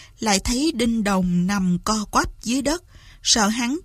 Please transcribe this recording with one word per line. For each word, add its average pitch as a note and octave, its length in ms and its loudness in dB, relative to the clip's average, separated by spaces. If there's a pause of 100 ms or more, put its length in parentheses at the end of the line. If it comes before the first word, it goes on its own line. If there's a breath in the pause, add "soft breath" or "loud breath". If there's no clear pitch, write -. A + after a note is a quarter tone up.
(200 loud breath)
lại G3+ 200 2
thấy C4 320 0
Đinh A#3 320 -2
Đồng F3+ 420 2
nằm F#3 380 0
co G#3+ 200 -2
quắp - 400 -2
dưới B3 180 -2
đất, D#4+ 200 -2 (400 soft breath)
sợ G#3 260 2
hắn A#3+ 360 -2